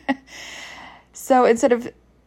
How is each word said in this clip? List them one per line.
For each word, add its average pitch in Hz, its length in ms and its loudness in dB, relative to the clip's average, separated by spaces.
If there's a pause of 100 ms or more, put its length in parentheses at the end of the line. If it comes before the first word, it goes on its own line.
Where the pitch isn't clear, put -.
(1120)
So 254 320 2
instead 233 260 2
of 240 180 0 (380)